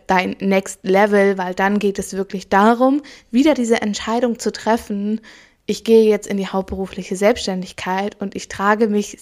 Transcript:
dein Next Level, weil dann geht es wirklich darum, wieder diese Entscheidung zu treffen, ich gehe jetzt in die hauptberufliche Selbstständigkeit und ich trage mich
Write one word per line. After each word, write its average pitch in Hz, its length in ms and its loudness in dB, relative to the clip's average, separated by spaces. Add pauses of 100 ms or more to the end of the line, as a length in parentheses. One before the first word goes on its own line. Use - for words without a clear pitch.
dein 190 340 0
Next 196 420 -2
Level, 196 560 4
weil 180 160 0
dann 196 240 0
geht 196 200 -2
es 196 160 -8
wirklich 190 340 -8
darum, 240 520 4 (300)
wieder 277 240 4
diese 233 260 0
Entscheidung 226 580 -4
zu 208 140 -4
treffen, 214 680 -4 (460)
ich - 180 -6
gehe 226 180 6
jetzt 208 240 2
in 208 100 -4
die 190 120 -4
hauptberufliche 190 640 -8
Selbstständigkeit 190 1080 -2
und 196 140 -8
ich - 140 -12
trage 208 400 0
mich 208 320 -2